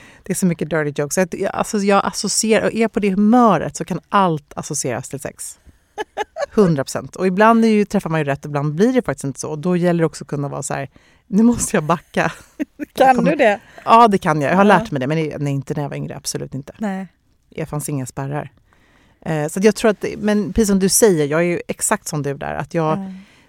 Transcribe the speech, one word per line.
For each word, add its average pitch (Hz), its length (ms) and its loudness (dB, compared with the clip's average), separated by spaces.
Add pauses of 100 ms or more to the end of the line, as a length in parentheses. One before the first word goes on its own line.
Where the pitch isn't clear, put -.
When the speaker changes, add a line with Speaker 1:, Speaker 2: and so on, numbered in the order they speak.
(220)
Speaker 1:
det 196 100 -8
är - 20 -2
så - 120 0
mycket 165 240 -2
dirty 147 320 -2
jokes." 147 120 -6
Så 185 60 0
att 185 140 -2
jag, - 200 -4
alltså, - 240 -4
jag 196 280 2
associerar, - 600 0
och - 80 -2
är 220 140 0
på 214 120 -4
det 196 100 0
humöret 208 640 4
så - 80 -8
kan 170 240 -6
allt 180 480 0
associeras 139 520 -6
till 135 120 -12
sex. - 380 -14 (960)
Hundra 165 300 2
procent. - 320 -10
Och 185 100 -2
ibland 220 380 4
är 226 40 4
ju, 208 160 4
träffar 190 260 -2
man 160 100 0
ju 147 40 -2
rätt, 139 200 -4
ibland 147 300 -2
blir 220 180 2
det 254 100 2
faktiskt - 220 -6
inte 139 160 -8
så. - 100 -8
Och 156 80 -8
då 180 180 0
gäller 170 260 2
det 160 40 4
också 151 180 -10
att - 40 -16
kunna 143 200 -6
vara 143 140 -8
så 147 120 -8
här, 143 140 -6 (380)
"Nu 214 160 2
måste 226 340 2
jag 160 80 0
backa." 165 480 -2 (260)
Speaker 2:
<laughs> - 340 -10
Kan 285 140 4
Speaker 1:
Jag 254 100 6
kommer 240 140 2
Speaker 2:
du 320 60 0
det? 220 240 2 (240)
Speaker 1:
Ja, 226 240 8
det 196 100 2
kan 156 240 0
jag. 135 80 0
Jag 175 60 2
har 196 80 6
Speaker 2:
Ja. 202 140 6
Speaker 1:
lärt - 120 -4
mig 143 100 -4
det, 127 60 -2
men 156 260 -2 (120)
nej, 139 80 -2
inte 139 220 -6
när 151 80 -2
jag 139 80 -6
var 143 60 -10
yngre, 147 200 -10
absolut 143 380 -10
inte. 135 240 -12
Speaker 2:
Nej. 190 280 -6 (480)
Speaker 1:
Det 156 120 -8
fanns 147 220 -8
inga 135 180 -6
spärrar. 143 460 -10 (680)
Eh, 156 280 -4
så 190 100 -6
att 190 60 2
jag 214 100 6
tror 220 160 2
att, - 140 -4 (140)
men 208 340 0
precis 220 160 2
som 196 100 2
du 190 100 2
säger, 170 380 4
jag 151 140 0
är 175 40 0
ju 175 240 -2
exakt - 400 -6
som 151 140 -4
du 139 120 -6
där, 143 200 -8
att 147 200 -8
jag, 160 240 0
Speaker 2:
Ja. 190 140 -10 (360)